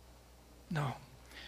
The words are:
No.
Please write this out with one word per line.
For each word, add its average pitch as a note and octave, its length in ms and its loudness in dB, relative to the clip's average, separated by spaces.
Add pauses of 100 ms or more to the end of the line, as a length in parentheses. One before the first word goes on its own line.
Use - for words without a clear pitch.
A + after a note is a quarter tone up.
(720)
No. D3 260 8 (500)